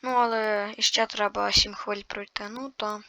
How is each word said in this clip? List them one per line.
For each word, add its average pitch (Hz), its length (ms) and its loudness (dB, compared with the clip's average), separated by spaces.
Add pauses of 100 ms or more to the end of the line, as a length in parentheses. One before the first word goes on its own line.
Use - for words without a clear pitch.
Ну, 254 100 -2
але 220 640 2
іще 226 280 2
треба 202 460 0
сім 208 220 4
хвиль 202 300 -6
пройти. 202 460 -10
Ну, 262 280 -10
то. 214 320 -4